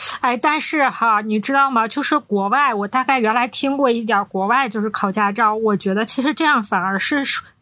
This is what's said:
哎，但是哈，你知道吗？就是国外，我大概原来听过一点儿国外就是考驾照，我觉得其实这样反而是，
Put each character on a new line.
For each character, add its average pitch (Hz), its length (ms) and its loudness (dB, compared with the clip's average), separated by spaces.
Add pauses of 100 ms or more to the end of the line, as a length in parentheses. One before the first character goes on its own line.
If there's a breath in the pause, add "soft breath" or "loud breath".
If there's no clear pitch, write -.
(200 loud breath)
哎， 220 160 0
但 302 220 0
是 285 300 2
哈， 220 320 0
你 214 180 -2
知 214 140 -2
道 277 180 2
吗？ 226 160 2
就 277 160 -4
是 302 160 2
国 196 300 -2
外， 269 240 2
我 202 160 -2
大 254 160 0
概 262 160 2
原 214 140 2
来 247 120 0
听 277 300 -2
过 277 140 4
一 233 120 0
点 214 160 0
儿 202 60 0
国 196 220 -4
外 254 220 2
就 208 120 -4
是 214 100 -2
考 202 200 -2
驾 202 200 0
照， 214 240 0
我 220 220 2
觉 190 180 -2
得 214 100 0
其 - 160 -2
实 277 120 0
这 - 120 -2
样 285 180 2
反 202 180 -2
而 190 180 -2
是， 277 240 0 (400 loud breath)